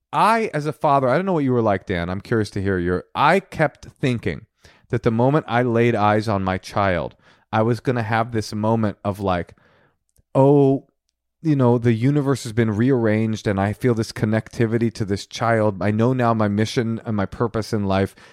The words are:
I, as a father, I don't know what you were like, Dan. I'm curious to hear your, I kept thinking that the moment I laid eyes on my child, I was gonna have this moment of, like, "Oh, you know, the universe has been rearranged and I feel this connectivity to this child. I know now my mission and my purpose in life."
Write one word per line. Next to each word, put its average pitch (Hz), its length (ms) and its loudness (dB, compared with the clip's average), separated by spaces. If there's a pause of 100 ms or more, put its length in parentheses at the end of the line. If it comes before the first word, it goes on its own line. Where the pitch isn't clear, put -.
(120)
I, 208 420 0
as 151 120 -4
a 151 60 -4
father, 139 360 2
I 127 80 2
don't 180 80 0
know 196 80 -2
what 156 120 0
you 127 80 2
were 120 100 2
like, 101 240 0
Dan. 87 240 -2
I'm 98 100 -6
curious 110 300 -2
to 101 120 -6
hear 95 160 0
your, 87 260 0 (120)
I 156 240 4
kept - 460 -4
thinking 113 580 -4 (460)
that 120 120 -2
the 120 80 2
moment 131 380 2
I 120 140 0
laid 117 340 2
eyes 104 320 2
on 98 160 0
my 92 140 -2
child, 90 580 -2 (360)
I 110 100 2
was 117 180 0
gonna 123 220 -2
have 113 300 -2
this 110 220 -6
moment 107 480 0
of, 101 160 -4
like, 92 360 -4 (800)
"Oh, 139 500 4 (560)
you 156 140 0
know, 123 240 4
the 120 140 2
universe 135 500 0
has 117 100 -12
been 113 240 2
rearranged 110 720 0
and 98 140 0
I 101 120 0
feel 120 220 0
this 110 160 -2
connectivity 110 840 -2
to 117 100 -6
this 95 200 -4
child. 107 560 -2
I 101 120 0
know 113 200 2
now 120 220 0
my 107 140 0
mission 110 580 -2
and 110 100 -4
my 98 100 -2
purpose 113 460 -4
in 104 140 -2
life." 95 300 0 (160)